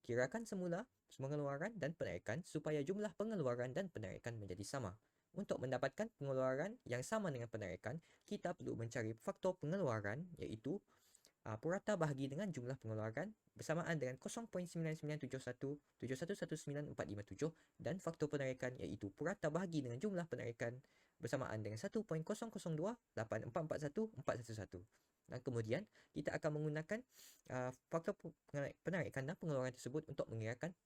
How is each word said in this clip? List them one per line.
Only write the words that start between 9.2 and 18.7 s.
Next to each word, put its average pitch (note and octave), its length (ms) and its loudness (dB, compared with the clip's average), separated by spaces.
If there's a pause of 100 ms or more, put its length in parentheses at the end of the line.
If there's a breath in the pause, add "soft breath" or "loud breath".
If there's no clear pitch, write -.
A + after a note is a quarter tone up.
pengeluaran C#3 640 2 (160)
iaitu, B2+ 400 -2 (720 loud breath)
ah, A2 80 -2
purata F#3 400 0
bahagi C#3+ 320 4
dengan E3+ 240 -2
jumlah B2+ 240 -2
pengeluaran A2 560 -2 (240)
bersamaan D#3+ 400 0
dengan C3 240 -2
kosong A#3 300 -6
point F3 180 -2
sembilan D#3+ 300 0
sembilan D3+ 260 -2
tujuh C3 140 -2
satu C3+ 320 -4 (320)
tujuh B2+ 160 0
satu F3 160 0
satu D#3+ 240 -2
sembilan C#3+ 320 -4
empat - 160 -2
lima G2+ 160 -4
tujuh C#3+ 240 -2 (320 loud breath)
dan F3 240 -2
faktor D#3+ 240 0
penarikan C3 560 0